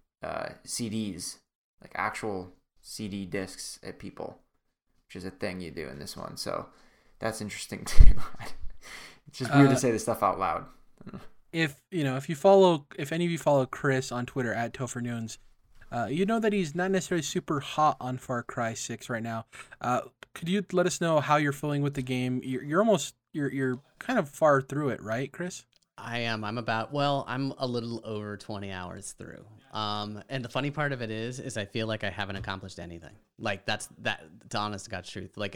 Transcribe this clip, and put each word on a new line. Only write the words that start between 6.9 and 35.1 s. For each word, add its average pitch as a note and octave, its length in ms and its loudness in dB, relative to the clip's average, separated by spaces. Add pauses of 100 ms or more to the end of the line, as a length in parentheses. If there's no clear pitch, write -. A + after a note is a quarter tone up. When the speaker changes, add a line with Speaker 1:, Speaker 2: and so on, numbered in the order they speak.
Speaker 1:
that's A2 220 -6
interesting - 440 -10
<laughs> - 0 -
too. - 300 12 (1120)
It's - 100 -18
just B2+ 160 -4
weird C#3 140 8
Speaker 2:
Uh, C3 60 4
Speaker 1:
to B2+ 40 2
say B2 140 2
this A2 100 -2
stuff A2 220 -2
out F#2 160 2
loud. F#2 260 -4 (880)
Speaker 2:
if, D#3+ 400 -4
you E3+ 120 -2
know, C3 120 -2
if C3+ 120 -8
you E3 80 -4
follow, F#3 520 6 (100)
if D3 140 -8
any E3 140 0
of E3+ 60 -2
you E3 60 -2
follow C#3 300 2
Chris C3+ 440 -2
on B2 140 -6
Twitter A#2+ 280 -4
at A#2 200 -6
Topher B2 280 -8
Nunes, A#2 360 -8 (540)
uh, A#2 180 -4
you E3 160 -2
know A3+ 140 0
that A3 140 0
he's F3 200 -2
not F3 160 -2
necessarily F3+ 320 -2
super D3 380 -4
hot D3+ 400 0
on B2+ 180 -6
Far B2 240 -6
Cry A2+ 320 -6
six - 360 -10
right A#2 140 -6
now. A2+ 220 -8 (340)
Uh, B2 220 -2 (320)
could E3+ 160 -10
you G3 220 0
let F3 160 2
us - 120 -4
know E3 200 2
how C#3+ 160 2
you're D3 180 2
feeling C#3+ 300 -4
with C#3+ 100 -2
the C#3+ 80 -6
game? B2+ 420 -4
You're, B2+ 200 -6
you're D3 160 -2
almost, G#3 360 0 (160)
you're, C#3 200 -4
you're C3 280 -4 (200)
kind B3+ 180 -4
of E3 100 0
far C#3+ 340 4
through C#3 280 -4
it, G#2+ 140 -6
right, B2 280 -6
Chris? - 340 -12 (320)
Speaker 3:
I A#2+ 220 -8
am. A2+ 240 -4
I'm G#2+ 140 -6
about, A2+ 340 -4
well, C#3+ 340 0
I'm C3 320 -6
a C3+ 80 -4
little A#2 380 -6
over G#2+ 320 -8
twenty G2+ 340 -12
hours F#2 440 -12
through. - 320 -18 (260)
Um, G#2 560 -6
and C3 160 -8
the A#2+ 60 -12
funny C3+ 200 -4
part C#3+ 220 -4
of B2 100 -6
it A2 80 -6
is, A#2 300 -8
is A#2+ 160 -10
I G#2+ 80 -4
feel A2+ 240 -6
like A2 160 -4
I G2+ 60 -4
haven't G2 260 -8
accomplished F#2+ 440 -10
anything. E2+ 340 -16 (260)
Like, G#2 260 -6
that's, G#2+ 220 -6 (120)
that, A2+ 240 -6 (200)
it's - 120 -10
honest G#2 300 -6
to - 60 -20
God's F#2 180 -10
truth. F#2+ 280 -14